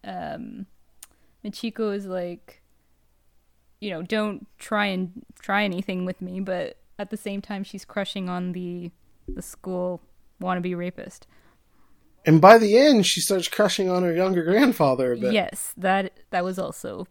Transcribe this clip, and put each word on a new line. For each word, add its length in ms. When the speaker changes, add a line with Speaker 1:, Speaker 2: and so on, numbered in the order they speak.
Speaker 1:
um, 600
Michiko 500
is 120
like, 560
you 120
know, 100
"Don't 460
try 300
and, 360
try 240
anything 420
with 160
me," 180
but 380
at 140
the 60
same 240
time, 220
she's 220
crushing 420
on 260
the, 380
the 140
school 600
wannabe 340
rapist. 520
Speaker 2:
And 160
by 160
the 200
end, 280
she 160
starts 260
crushing 420
on 140
her 100
younger 300
grandfather 680
a 40
bit. 140
Speaker 1:
Yes, 460
that, 340
that 120
was 160
also 520